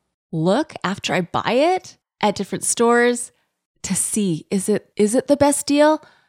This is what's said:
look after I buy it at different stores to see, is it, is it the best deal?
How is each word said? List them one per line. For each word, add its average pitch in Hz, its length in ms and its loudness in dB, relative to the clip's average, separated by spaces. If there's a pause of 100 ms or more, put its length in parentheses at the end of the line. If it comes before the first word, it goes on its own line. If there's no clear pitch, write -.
(320)
look 190 420 -2 (100)
after - 300 -4
I 285 80 0
buy - 320 -4
it 349 440 0 (240)
at 208 140 0
different - 280 -8
stores 240 680 0 (500)
to 185 140 -6
see, 190 560 -2
is 196 180 -2
it, - 260 -2
is 208 200 2
it - 120 0
the 285 100 4
best 285 280 2
deal? 294 380 2 (260)